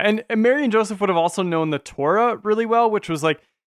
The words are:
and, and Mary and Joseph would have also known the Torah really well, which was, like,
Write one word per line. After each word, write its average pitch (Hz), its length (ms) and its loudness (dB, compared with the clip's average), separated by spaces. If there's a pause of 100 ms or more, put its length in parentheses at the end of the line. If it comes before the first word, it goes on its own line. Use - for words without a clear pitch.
and, 214 260 0
and 220 140 0
Mary 269 220 2
and 233 80 0
Joseph 214 280 -2
would 202 100 0
have 175 60 0
also 170 280 0
known 160 260 -2
the 143 80 -2
Torah 202 640 0
really 214 240 0
well, 233 240 2
which 208 180 -4
was, 156 140 -4
like, 156 180 0 (280)